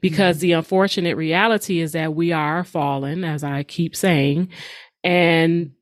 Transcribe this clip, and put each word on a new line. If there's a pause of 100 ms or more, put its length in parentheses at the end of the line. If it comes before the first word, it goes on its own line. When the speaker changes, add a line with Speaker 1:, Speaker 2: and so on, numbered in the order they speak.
Speaker 1:
Because
Speaker 2:
Mm-hmm.
Speaker 1:
the
unfortunate
reality
is
that
we
are
fallen,
as
I
keep
saying, (520)
and (100)